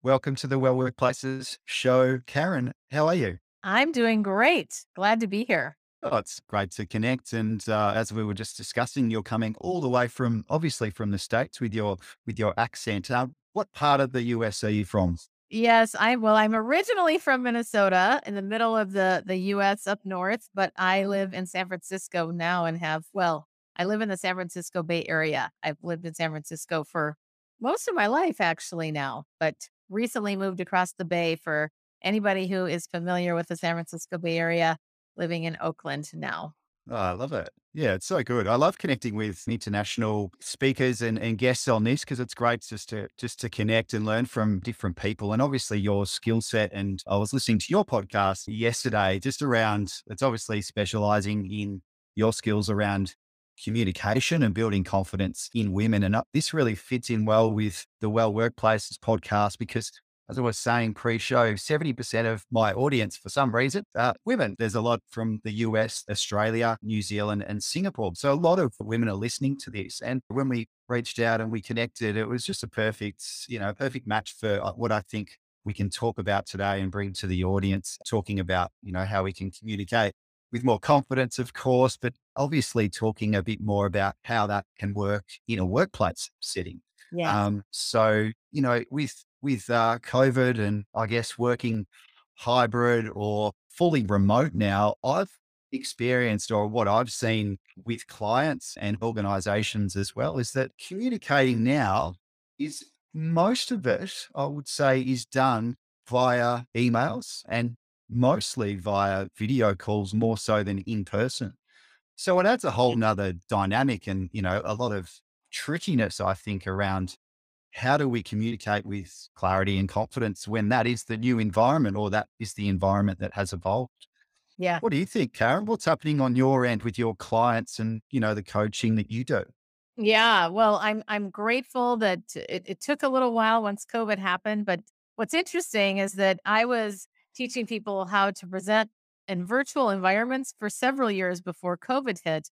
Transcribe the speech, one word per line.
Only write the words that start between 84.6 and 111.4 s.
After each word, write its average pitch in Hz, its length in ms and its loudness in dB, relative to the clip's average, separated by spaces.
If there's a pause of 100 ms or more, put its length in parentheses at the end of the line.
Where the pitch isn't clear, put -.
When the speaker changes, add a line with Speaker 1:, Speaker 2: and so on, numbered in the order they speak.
Speaker 1:
can 101 160 -4
work 101 300 -2 (240)
in 113 100 -2
a 92 80 2
workplace 107 720 -2
setting. 87 420 -10 (320)
Speaker 2:
Yes. 170 220 -2
Speaker 1:
Um, 104 380 0
so, 110 580 2 (220)
you 147 100 -2
know, 120 260 2
with, 139 360 -6 (180)
with, 131 260 -2
uh, 117 300 4
covid 127 640 4
and 104 240 0 (100)
I 113 120 0
guess 113 300 -2
working 117 500 0 (480)
hybrid 120 800 2
or 104 400 -2 (160)
fully 156 360 2
remote 101 500 4
now, 104 480 2
I've 170 340 -2 (360)
experienced, 123 800 -2
or 107 160 2
what 110 180 0
I've 113 240 2
seen 107 480 -2 (260)
with 117 220 -8
clients 127 760 -2
and 104 220 -2
organizations 104 920 -2
as 98 180 -4
well, 139 240 -2
is 120 140 -4
that 131 260 -2
communicating 143 840 0
now 113 500 2 (460)
is, - 240 -8 (280)
most 165 600 2
of 180 160 -2
it, - 480 -2
I 139 100 0
would 143 220 -8
say, 135 320 4
is 127 260 -2
done 120 500 0 (320)
via 123 580 2 (100)
emails 123 720 0
and 120 260 -2 (360)
mostly 120 640 2
via 98 600 0
video 110 380 2
calls, 101 380 -2
more 113 240 2
so 107 260 0
than 98 180 -2
in 104 240 -4
person. 107 500 -4 (640)